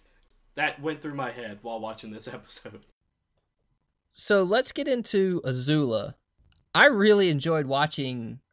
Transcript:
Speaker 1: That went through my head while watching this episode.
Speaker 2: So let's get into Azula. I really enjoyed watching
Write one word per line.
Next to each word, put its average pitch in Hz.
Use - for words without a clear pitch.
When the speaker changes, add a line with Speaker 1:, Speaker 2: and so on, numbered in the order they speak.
Speaker 1:
That 143
went 147
through 147
my 135
head 110
while 117
watching 110
this 113
episode. 117
Speaker 2:
So -
let's 196
get 294
into 196
Azula. 127
I 196
really 208
enjoyed 156
watching 131